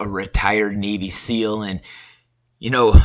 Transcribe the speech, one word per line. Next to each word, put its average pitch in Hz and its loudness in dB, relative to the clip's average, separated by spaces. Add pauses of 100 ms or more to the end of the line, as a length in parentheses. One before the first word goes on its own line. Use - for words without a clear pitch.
a 101 -8
retired 101 -2
Navy 101 -6
seal, 107 -6
and, 95 -8 (800)
you 117 -8
know, 123 2 (120)